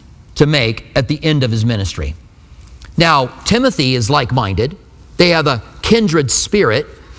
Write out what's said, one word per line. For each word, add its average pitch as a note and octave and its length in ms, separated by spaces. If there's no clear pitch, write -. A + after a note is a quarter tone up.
to C#3+ 100
make B2+ 400
at B2+ 120
the D3+ 140
end D3+ 220
of A#2 60
his A2 140
ministry. F#2+ 500
Now, D3+ 340
Timothy F#3+ 500
is A2+ 160
like-minded. B2 680
They F3 120
have D#3+ 160
a B2 160
kindred E3 480
spirit. D3+ 560